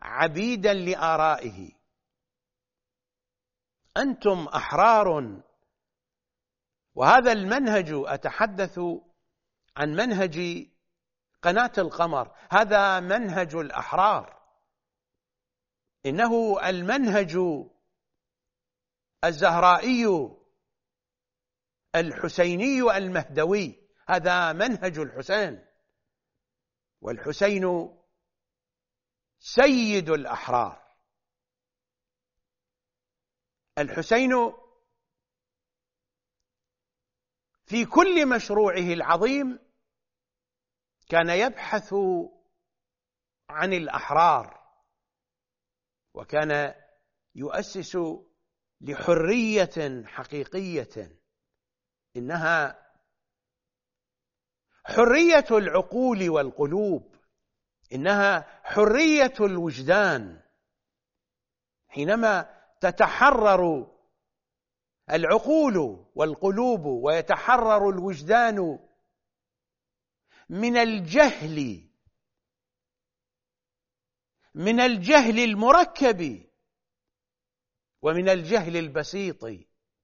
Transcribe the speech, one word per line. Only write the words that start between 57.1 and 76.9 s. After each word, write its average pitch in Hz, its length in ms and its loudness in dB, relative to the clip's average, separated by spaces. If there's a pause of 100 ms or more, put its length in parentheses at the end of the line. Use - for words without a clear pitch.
إنها 190 720 0
حرية 262 760 2
الوجدان. 160 1000 0 (1500)
حينما 196 720 -2 (240)
تتحرر 190 1120 4 (1200)
العقول 185 920 0 (100)
والقلوب 196 720 0
ويتحرر 196 1040 2
الوجدان 190 880 0 (1700)
من 233 280 -2
الجهل، 160 1120 0 (2750)
من 208 260 0
الجهل 233 600 4
المركب 226 1080 2 (1500)